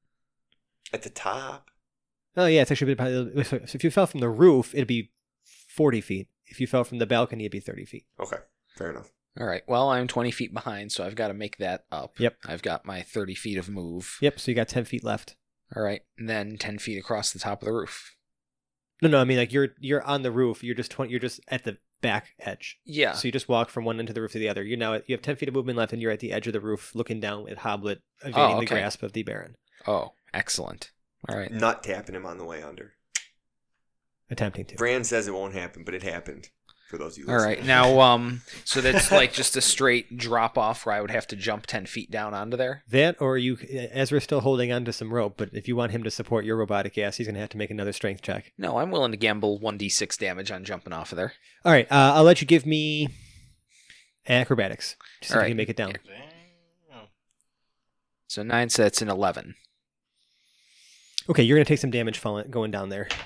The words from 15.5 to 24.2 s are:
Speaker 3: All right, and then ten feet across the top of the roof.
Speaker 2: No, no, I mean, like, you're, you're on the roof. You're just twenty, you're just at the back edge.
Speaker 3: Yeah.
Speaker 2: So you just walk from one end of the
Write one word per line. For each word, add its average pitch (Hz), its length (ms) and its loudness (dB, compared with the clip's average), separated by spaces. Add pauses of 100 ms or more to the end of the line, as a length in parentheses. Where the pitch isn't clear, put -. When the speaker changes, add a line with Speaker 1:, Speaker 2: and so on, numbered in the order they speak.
Speaker 3:
All 113 60 -4
right, 104 200 -4 (160)
and 113 100 -10
then 107 300 -6
ten 104 200 -8
feet 104 200 -8
across 104 340 -4
the 95 60 -10
top 101 240 -6
of 104 40 -6
the 107 60 -2
roof. - 440 -8 (840)
Speaker 2:
No, 160 60 6
no, 143 120 6
I 127 40 6
mean, 127 140 2
like, 120 140 0
you're, 139 180 2 (100)
you're 139 240 -2
on 139 180 -2
the 127 80 -2
roof. 117 320 0
You're 120 140 -6
just 123 140 -6
twenty, 127 200 -6
you're 123 100 -4
just 120 280 -8
at - 160 -6
the 104 120 -8 (260)
back 107 260 -2 (100)
edge. - 460 -12
Speaker 3:
Yeah. 147 280 0
Speaker 2:
So - 160 -4
you 117 40 -4
just 131 160 -4
walk 117 200 2
from 117 160 -8
one 113 140 -4
end 113 100 -8
of 110 60 -10
the 113 80 -6